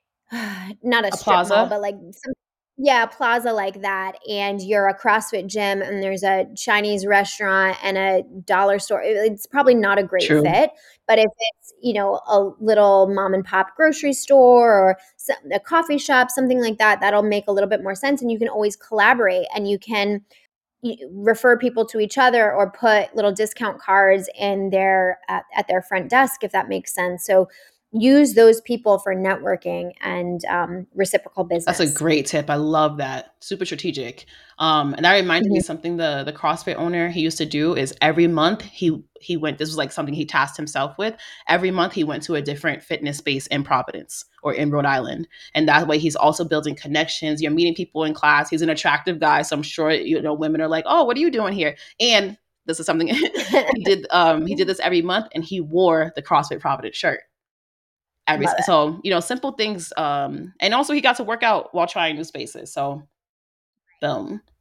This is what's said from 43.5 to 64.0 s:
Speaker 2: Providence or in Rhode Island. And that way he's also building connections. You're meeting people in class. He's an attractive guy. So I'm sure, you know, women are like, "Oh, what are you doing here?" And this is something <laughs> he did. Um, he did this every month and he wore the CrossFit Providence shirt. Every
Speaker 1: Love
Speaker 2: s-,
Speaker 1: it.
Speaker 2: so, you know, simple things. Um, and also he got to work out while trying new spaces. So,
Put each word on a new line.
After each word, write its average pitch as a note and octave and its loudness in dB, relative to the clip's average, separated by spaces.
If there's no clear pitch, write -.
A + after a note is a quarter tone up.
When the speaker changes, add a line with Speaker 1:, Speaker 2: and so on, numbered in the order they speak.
Speaker 2:
Providence - -6
or D3 -4
in D3 -2
Rhode D3 -2
Island. C3+ -4
And D#3 2
that D3+ 4
way D3+ 2
he's D3+ -2
also D#3 2
building D3+ -4
connections. D#3 -4
You're D3+ -2
meeting E3 2
people E3 -6
in D#3 -2
class. D3 2
He's D#3+ -2
an E3 0
attractive D#3 -2
guy. D3+ 2
So D3+ -6
I'm D3 -4
sure, D#3 -4
you G3 -2
know, D3+ -4
women D#3 -2
are D#3+ -2
like, D#3+ -4
"Oh, D#4+ 2
what A#3+ -2
are C#4 -4
you E4 0
doing G#3+ -4
here?" D#3 -4
And G#3 2
this E3 -6
is D#3 -12
something E3 0
<laughs> C4 0
he G#3 -6
did. G3 2
Um, E3 4
he F#3+ -4
did F3 0
this F#3 -4
every F3 0
month F#3 -4
and D#3+ -8
he F3+ -8
wore E3 2
the D3 -6
CrossFit D3 -2
Providence C3 -6
shirt. D3 -4
Every D#3 0
Speaker 1:
Love - 0
Speaker 2:
s-, - -2
Speaker 1:
it. F3+ -2
Speaker 2:
so, D#3+ 2
you G3 -4
know, F3 0
simple B3+ -6
things. G#3 -6
Um, D3 -4
and G3 0
also C#4+ 0
he D4 0
got B3 2
to B3+ -6
work A3+ -4
out G#3+ 0
while F3 0
trying D#3+ -4
new D3+ -10
spaces. - -14
So, C#3+ -6